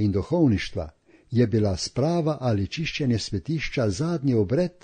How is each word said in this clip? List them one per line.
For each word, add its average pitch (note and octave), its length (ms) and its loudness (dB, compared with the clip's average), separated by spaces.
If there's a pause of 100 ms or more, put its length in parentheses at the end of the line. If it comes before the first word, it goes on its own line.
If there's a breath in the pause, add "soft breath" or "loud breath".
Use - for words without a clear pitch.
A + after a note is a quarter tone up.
in G#2 80 2
duhovništva, G2+ 800 0 (420 soft breath)
je A#2+ 160 4
bila G#2 300 0
sprava D#3 640 -2
ali G#2+ 260 0
čiščenje C3+ 520 -2
svetišča A#2 720 -2
zadnji C#3+ 440 0
obred, A#2+ 380 2 (120)